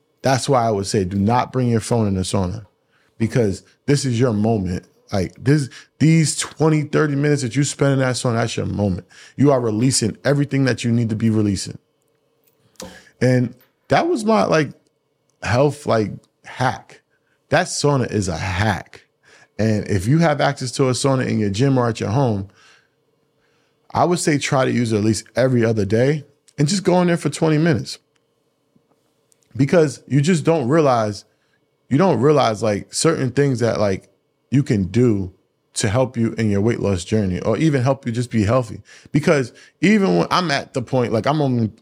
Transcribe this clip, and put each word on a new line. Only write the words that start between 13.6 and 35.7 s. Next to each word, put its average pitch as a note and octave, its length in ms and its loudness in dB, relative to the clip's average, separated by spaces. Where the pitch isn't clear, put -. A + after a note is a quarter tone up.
that G3 200 2
was D4 160 -2
my, G#3 200 2
like, D#3+ 280 0
health, B2+ 460 0
like, A2+ 240 0
hack. - 560 -6
That F3 160 2
sauna C#3+ 460 -2
is G2+ 160 -2
a E2 100 -4
hack. F#2+ 680 -4
And G#2+ 300 -2
if F#2+ 180 -2
you D3 140 2
have D3+ 220 2
access C#3 320 -4
to C3 160 0
a - 20 0
sauna B2+ 360 0
in A2+ 120 0
your G#2 100 0
gym B2+ 300 2
or A#2 100 0
at A2 100 -6
your G2+ 120 -4
home, G#2+ 380 -2
I C3+ 160 0
would E3+ 140 0
say D3+ 180 0
try C3 260 -2
to B2+ 80 0
use A#2 200 -2
it A2 60 2
at G2+ 60 0
least G#2+ 220 0
every B2 300 2
other A2 200 0
day B2+ 380 2
and D3 80 2
just F#3 160 -4
go F3+ 180 2
in F3 60 2
there E3+ 100 2
for D#3 140 -6
twenty D#3 260 0
minutes. D3 400 -2
Because C#3+ 480 2
you C#3 160 2
just D3+ 220 0
don't D3+ 240 0
realize A#2+ 580 2
you C3 80 2
don't D#3 240 2
realize, B2 420 2
like, G#2 300 -2
certain C#3 380 -2
things C#3 280 0
that, A2 200 0
like, G2 300 -2
you C#3 120 2
can G#2 220 0
do G2+ 480 0